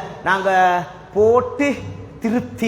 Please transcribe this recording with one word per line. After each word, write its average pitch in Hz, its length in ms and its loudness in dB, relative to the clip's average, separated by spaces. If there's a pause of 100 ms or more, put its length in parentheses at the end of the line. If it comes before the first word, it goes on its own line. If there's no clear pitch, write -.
(280)
நாங்க 190 200 0 (680)
போட்டு 240 520 2 (560)
திருப்தி 226 460 -2